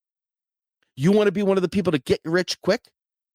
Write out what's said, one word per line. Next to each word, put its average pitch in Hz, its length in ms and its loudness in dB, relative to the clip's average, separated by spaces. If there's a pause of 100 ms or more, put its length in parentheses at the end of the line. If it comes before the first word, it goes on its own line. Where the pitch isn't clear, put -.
(960)
You 160 160 2
wanna 208 200 2
be 208 100 -4
one 196 140 2
of 190 60 0
the 175 60 0
people 185 240 -2
to 151 60 0
get 202 260 -4
rich 170 360 -4
quick - 300 -4 (440)